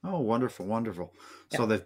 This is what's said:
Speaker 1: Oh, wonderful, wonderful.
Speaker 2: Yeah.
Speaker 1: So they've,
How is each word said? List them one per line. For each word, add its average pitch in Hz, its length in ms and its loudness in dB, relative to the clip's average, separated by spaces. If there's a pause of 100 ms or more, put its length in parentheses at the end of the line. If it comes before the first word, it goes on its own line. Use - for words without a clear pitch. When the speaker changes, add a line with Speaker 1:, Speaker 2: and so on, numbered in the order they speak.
Speaker 1:
Oh, 180 160 -2
wonderful, 117 460 0
wonderful. 98 480 -2 (380)
Speaker 2:
Yeah. 151 80 0
Speaker 1:
So 117 80 4
they've, 107 180 2